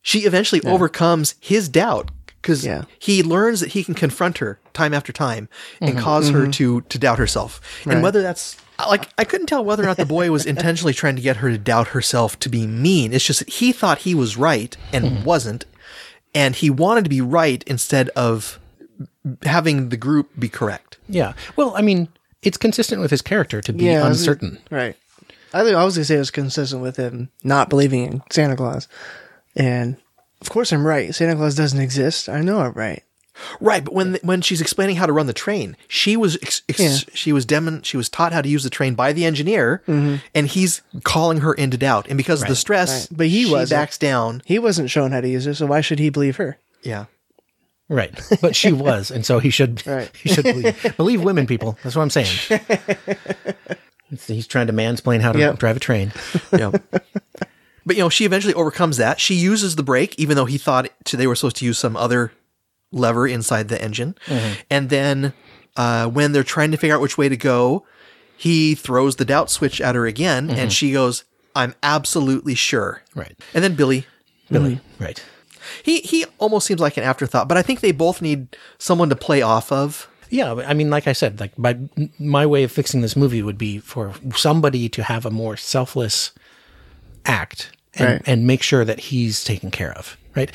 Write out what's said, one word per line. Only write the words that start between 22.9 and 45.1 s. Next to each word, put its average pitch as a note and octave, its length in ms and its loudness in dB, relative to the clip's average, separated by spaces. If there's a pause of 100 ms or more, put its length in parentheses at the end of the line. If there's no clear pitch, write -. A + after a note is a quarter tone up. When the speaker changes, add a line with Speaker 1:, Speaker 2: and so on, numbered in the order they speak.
Speaker 3:
with D#3 100 0
his C#3+ 100 2
character F#3 400 -2
to A#2 120 -6
be F3 120 0
Speaker 2:
Yeah, D#3 200 4
I - 40 4
was B2 100 2
Speaker 3:
uncertain. D3 400 -2 (120)
Speaker 2:
Right. B2+ 240 -4 (580)
I F#3+ 100 2
think G#3+ 120 4
I E3+ 80 6
was F#3+ 120 2
gonna D#3 100 0
say D3+ 100 4
it C#3+ 40 4
was C3+ 120 -2
consistent C3+ 500 -4
with B2+ 140 -6
him B2 340 -6 (140)
not C#3 260 4
believing C3+ 360 2
in C3+ 240 -8
Santa C#3+ 260 2
Claus. B2+ 320 -6 (680)
And B2 420 0 (440)
of - 80 -12
course A3+ 220 0
I'm D3 140 2
right. C#3+ 280 0
Santa E3 220 2
Claus D3+ 200 0
doesn't C#3 240 2
exist. C3+ 500 -2
I C#3 120 -4
know G3 200 0
I'm B2 120 -2
right. G#2+ 300 -8 (580)
Speaker 1:
Right, G3 220 2
but E3 100 -10
when, F#3 280 0
when F3+ 200 0
she's E3+ 200 -2
explaining F#3+ 360 0
how F3+ 80 2
to D3+ 80 2
run D3+ 140 2
the A#2 60 -4
train, D#3 420 -4 (120)
she - 300 0
was F#3+ 240 2
ex-, - 260 -6
ex-, C#3+ 120 -4
Speaker 2:
Yeah. D3 180 4 (160)
Speaker 1:
she - 180 -2
was C3+ 140 2
demon-, D#3 380 -2
she - 140 -8
was A#2 120 -4
taught E3 240 0
how D#3+ 80 2
to C#3 80 -2
use C#3+ 140 2
the C3 60 -4
train C3 260 -2
by C3 180 2
the E3+ 120 0
engineer, D#3 640 0
Speaker 2:
Mm-hmm. C#3+ 280 2 (200)
Speaker 1:
and D3 120 2
he's F#3 340 0 (220)
calling D#3+ 360 2
her D3+ 140 2
into C3 240 0
doubt. A#2+ 320 2
And C3+ 80 0
because C#3+ 240 0
of G2+ 80 -2
the - 40 2
Speaker 3:
Right. B2 40 2
Speaker 1:
stress, F3+ 320 0 (200)
Speaker 2:
Right. D#3+ 80 -12
But D#3+ 100 2
he A3 180 4
Speaker 1:
she F3 60 2
Speaker 2:
wasn't. C#3 280 2
Speaker 1:
backs D3 180 -4
down. B2 480 0
Speaker 2:
He G3+ 140 0
wasn't E3+ 300 0
shown C3+ 240 2